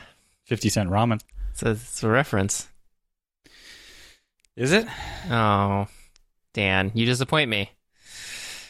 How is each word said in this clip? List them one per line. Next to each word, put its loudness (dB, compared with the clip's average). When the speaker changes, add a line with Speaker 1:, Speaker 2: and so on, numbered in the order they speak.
Speaker 1:
<sighs> -20
Speaker 2:
fifty 0
cent 0
ramen. 2
Speaker 1:
It's -10
a, 2
it's -8
a 2
reference. 2
Speaker 2:
Is 0
it? 4
Speaker 1:
Oh, 4
Dan, 2
you 2
disappoint 0
me. -2